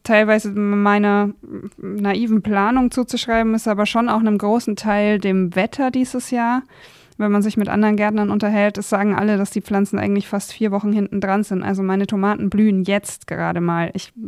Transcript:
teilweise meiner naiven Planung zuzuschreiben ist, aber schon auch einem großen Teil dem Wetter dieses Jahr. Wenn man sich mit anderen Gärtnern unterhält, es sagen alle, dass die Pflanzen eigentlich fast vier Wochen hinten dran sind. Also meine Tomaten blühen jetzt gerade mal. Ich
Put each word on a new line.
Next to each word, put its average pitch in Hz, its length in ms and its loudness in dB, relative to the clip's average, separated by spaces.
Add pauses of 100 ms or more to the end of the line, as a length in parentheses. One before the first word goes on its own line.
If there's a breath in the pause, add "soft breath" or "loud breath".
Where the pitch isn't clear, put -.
teilweise 214 460 2
meiner 202 800 2 (480)
naiven 202 640 0
Planung 220 480 2
zuzuschreiben 226 640 0
ist, 226 120 -4
aber 208 200 2
schon 233 220 0
auch 220 120 2
einem 214 180 4
großen 208 380 0
Teil 208 420 2
dem 190 380 0
Wetter 233 340 0
dieses 254 400 -4
Jahr. 240 320 0 (540 soft breath)
Wenn 208 160 0
man 208 100 4
sich 208 140 -2
mit 202 120 0
anderen 214 280 2
Gärtnern 208 340 0
unterhält, 208 480 0
es 208 120 -10
sagen 208 260 2
alle, 208 220 2
dass 202 120 -2
die 202 120 -4
Pflanzen 202 360 0
eigentlich 202 300 -2
fast 202 240 -6
vier 214 180 -2
Wochen 202 220 -2
hinten 202 280 0
dran 196 220 0
sind. 185 220 -4
Also 196 180 -2
meine 190 240 0
Tomaten 202 440 0
blühen 202 340 4
jetzt 202 420 -4
gerade 170 340 -4
mal. 170 340 -2
Ich - 180 -10 (160)